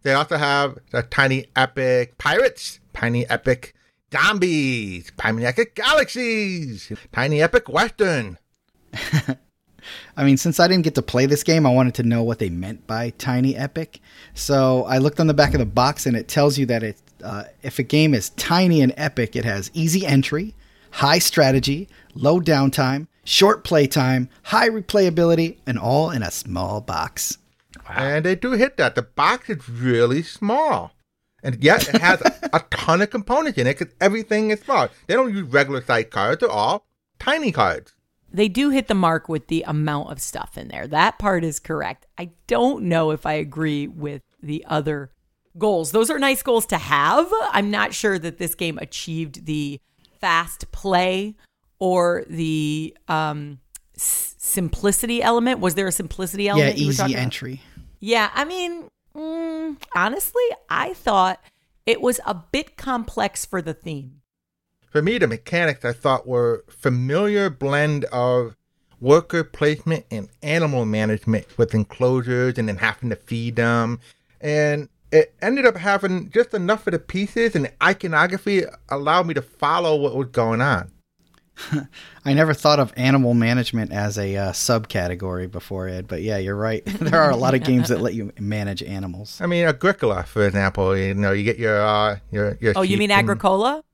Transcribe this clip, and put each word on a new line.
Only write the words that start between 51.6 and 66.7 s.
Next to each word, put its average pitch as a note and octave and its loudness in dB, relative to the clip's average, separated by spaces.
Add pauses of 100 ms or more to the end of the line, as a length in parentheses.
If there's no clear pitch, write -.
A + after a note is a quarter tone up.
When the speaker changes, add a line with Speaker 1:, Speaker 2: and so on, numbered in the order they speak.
Speaker 4:
or F3+ 0
the, D#3 -4 (120)
um, D3+ -4 (380)
s-, - -6
simplicity G3+ -2
element. A#3 2
Was F3+ 0
there F#3+ -2
a E3+ -2
simplicity F#3+ -4
element D3 2
Speaker 2:
Yeah, C#3+ -6
Speaker 4:
you D3 0
were C#3 0
Speaker 2:
easy C3 -2
Speaker 4:
talking C3 -2
about? B2+ -4
Speaker 2:
entry. B2+ -10 (360)
Speaker 4:
Yeah, G#3+ 0
I C#4+ -2
mean, F4 -8 (280)
mm, D#4+ -8 (160)
honestly, C#4+ -2 (240)
I C4+ -4
thought F#3+ 0 (420)
it A3+ 0
was B3 0
a G3+ -4
bit C4 -8
complex - -4
for F#3 -6
the D#3 -8
theme. C#3+ -12 (720)
Speaker 1:
For D3+ 2
me, A3+ 0
the D#3 4
mechanics D3 -2
I A#2+ 0
thought C3 -2
were A#2+ 0
familiar E3+ 0